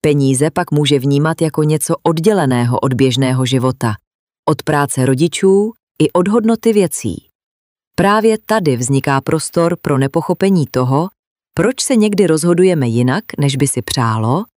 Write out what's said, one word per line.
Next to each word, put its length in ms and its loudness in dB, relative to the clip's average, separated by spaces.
Peníze 500 2
pak 200 -4
může 280 2
vnímat 420 0
jako 220 -2
něco 400 0
odděleného 760 0
od 140 -2
běžného 520 0
života, 480 -2
od 140 -2
práce 420 0
rodičů 680 0
i 120 0
od 160 0
hodnoty 460 0
věcí. 540 -2
Právě 500 2
tady 320 0
vzniká 440 0
prostor 600 -2
pro 160 0
nepochopení 760 0
toho, 380 0
proč 280 -2
se 140 -2
někdy 320 2
rozhodujeme 600 2
jinak, 360 0
než 160 0
by 120 0
si 140 -4
přálo 600 -2